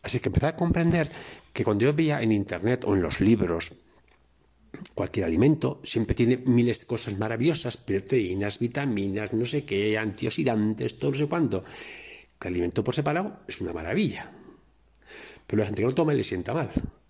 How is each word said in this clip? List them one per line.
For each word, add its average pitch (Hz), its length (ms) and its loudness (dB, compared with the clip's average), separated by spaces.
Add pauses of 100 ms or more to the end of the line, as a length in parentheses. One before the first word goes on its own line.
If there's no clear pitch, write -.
Así - 160 -2
que - 100 -2
empezar 143 200 2
a - 60 -4
comprender 170 540 2 (440)
que 110 100 -4
cuando 107 220 2
yo 147 80 4
veía 147 280 2
en 110 120 4
internet 101 520 0
o 104 80 2
en 95 80 4
los 78 200 0
libros 95 500 4 (1200)
cualquier 95 320 -2
alimento, 123 600 4
siempre - 280 -2
tiene 123 240 4
miles 120 440 2
de - 60 -20
cosas 110 300 -6
maravillosas, 120 600 -2
proteínas, 101 800 0
vitaminas, 107 720 -2
no 117 140 0
sé 143 180 -4
qué, 107 340 0
antioxidantes, 110 1000 -2
todo 143 120 0
no 135 60 -2
sé 147 100 0
cuánto. 143 360 0 (760)
El 92 80 -8
alimento 87 340 0
por 123 100 -2
separado 156 540 -2
es - 140 -12
una 170 120 -6
maravilla. 165 580 -2 (1160)
Pero 107 140 0
la 104 40 2
gente 101 160 -4
que 117 60 2
lo 131 80 0
toma 156 180 2
le 120 100 2
sienta 92 300 -4
mal. 147 160 -2 (400)